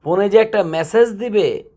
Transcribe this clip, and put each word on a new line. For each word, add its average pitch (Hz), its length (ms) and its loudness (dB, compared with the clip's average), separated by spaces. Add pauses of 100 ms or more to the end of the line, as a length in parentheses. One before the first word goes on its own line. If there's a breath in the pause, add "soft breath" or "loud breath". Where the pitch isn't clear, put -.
ফোনে 185 280 -2
যে 214 80 4
একটা 220 240 2
মেসেজ 165 560 0
দিবে 208 460 -2 (120)